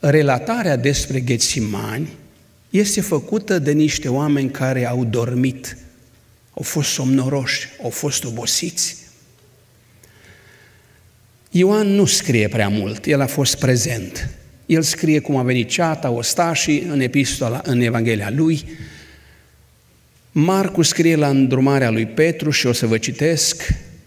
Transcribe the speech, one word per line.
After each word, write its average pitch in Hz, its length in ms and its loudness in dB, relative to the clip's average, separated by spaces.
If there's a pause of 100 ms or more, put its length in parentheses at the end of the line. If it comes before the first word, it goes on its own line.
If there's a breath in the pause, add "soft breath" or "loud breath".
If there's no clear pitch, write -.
Relatarea 147 720 2
despre 135 440 0
Ghețimani 113 880 -4 (600)
este 202 320 2
făcută 190 580 -2
de 147 120 0
niște 151 360 2
oameni 139 420 0
care 131 380 -2
au 123 180 -2
dormit, 123 720 -2 (760)
au - 80 -10
fost 143 280 -2
somnoroși, 135 800 0 (140)
au 123 60 -4
fost 135 340 -4
obosiți. 117 760 -4 (2500 soft breath)
Ioan 202 380 4
nu 202 180 4
scrie 117 420 2
prea 104 220 0
mult, 104 360 -4
el 147 160 2
a 135 40 0
fost 131 320 -2
prezent. 117 720 -2 (360)
El 160 160 2
scrie 156 380 0
cum 143 160 -4
a 131 80 0
venit 123 260 0
ceata, 156 400 -2
ostașii, 151 800 0
în 143 100 0
epistola, 131 640 0
în 123 180 2
Evanghelia 113 540 0
lui. 160 280 2 (1700 loud breath)
Marcu 185 500 0
scrie 165 340 4
la 151 120 4
îndrumarea 135 600 4
lui 110 160 0
Petru 156 440 0
și 147 180 0
o 123 60 2
să 120 140 0
vă 113 100 2
citesc - 680 -2 (400)